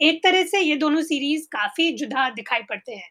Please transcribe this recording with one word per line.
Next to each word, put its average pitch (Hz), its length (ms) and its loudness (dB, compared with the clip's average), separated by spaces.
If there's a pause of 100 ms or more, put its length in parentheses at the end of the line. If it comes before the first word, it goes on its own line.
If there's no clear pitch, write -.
एक 320 220 2
तरह 370 200 4
से 392 160 0
ये 302 160 2
दोनों 302 260 2
सीरीज 302 440 -2
काफ़ी 220 460 0
जुदा 262 380 -2
दिखाई 233 340 -4
पड़ते 214 320 -10
हैं। 185 160 -18